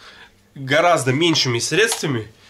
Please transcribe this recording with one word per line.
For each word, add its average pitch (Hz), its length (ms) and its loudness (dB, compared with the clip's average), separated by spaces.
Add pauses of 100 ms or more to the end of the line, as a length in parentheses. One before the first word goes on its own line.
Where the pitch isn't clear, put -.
(540)
гораздо 139 600 2
меньшими 143 460 0
средствами, 156 680 -2 (220)